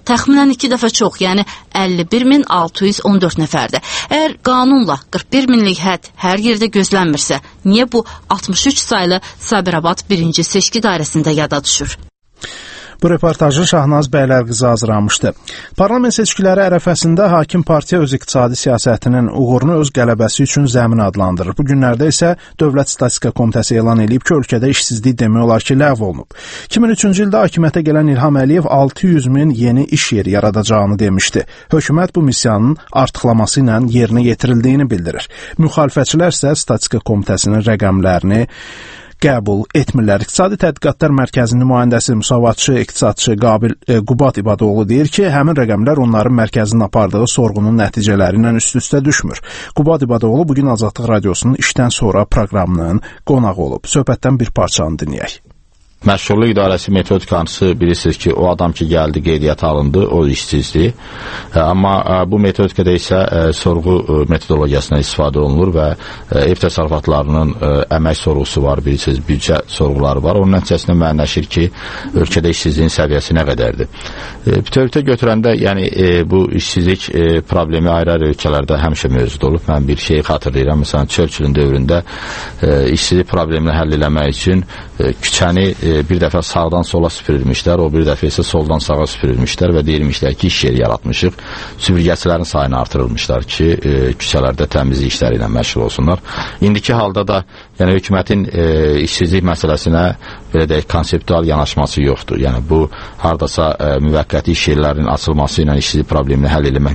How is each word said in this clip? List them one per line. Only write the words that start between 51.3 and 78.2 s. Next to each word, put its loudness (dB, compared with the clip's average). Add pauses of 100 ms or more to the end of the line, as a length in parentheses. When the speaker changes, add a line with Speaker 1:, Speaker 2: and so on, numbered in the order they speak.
Speaker 2:
işdən 0
sonra 0
proqramının 0 (240)
qonağı 2
olub. -8
Söhbətdən 0
bir -4
parçanı -2
dinləyək. -8 (600)
Speaker 3:
Məşğulluq 2
idarəsi 0
metodikansı 0
bilirsiniz 0
ki, 0
o 0
adam 0
ki -4
gəldi, 0
qeydiyyata 0
alındı, 0
o 2
işsizdir. -2 (580)
Hə, 2
amma, 2 (100)
ə, 0 (100)
bu 2
metodikada 0
isə, 0
ə, 0 (120)
sorğu, 0
ə, -2 (160)
metodologiyasından 0
istifadə -2
olunur 2
və, 2
ə, -4
ev 0
təsərrüfatlarının, 0
ə, -2 (260)
əmək 0
sorğusu -2
var, 0
bilirsiniz, 0
büdcə 0 (100)
sorğuları 0
var. 2
Onun 4
nəticəsində 0
müəyyənləşir 0
ki, 2 (560)
ölkədə 0
işsizliyin 0
səviyyəsi 0
nə 2
qədərdir. -4
Ə, -6 (140)
bütövlükdə 0
götürəndə, 2 (120)
yəni, 0
ə, 2 (240)
bu 4 (160)
işsizlik, -2
ə, 2 (180)
problemi 0
ayrı-ayrı 0